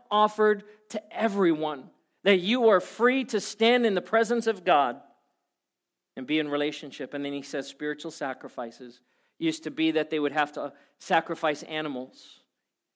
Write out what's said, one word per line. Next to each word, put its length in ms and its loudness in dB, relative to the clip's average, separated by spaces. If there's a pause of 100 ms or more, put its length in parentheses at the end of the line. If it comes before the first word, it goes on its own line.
(100)
offered 540 2 (240)
to 280 -12
everyone, 720 0 (340)
that 140 6
you 300 4
are 120 8
free 460 0
to 120 -2
stand 480 2
in 80 2
the 60 0
presence 460 0
of 180 -2
God 320 4 (1200)
and 100 -12
be 120 0
in 100 -2
relationship. 640 -4
And 80 -6
then 120 -6
he 80 -6
says 260 -6
spiritual 420 -8
sacrifices. 920 -10 (380)
Used 260 -4
to 60 -6
be 200 0
that 200 0
they 100 -2
would 120 0
have 200 -2
to 200 -8 (260)
sacrifice 640 -2
animals. 760 -10 (560)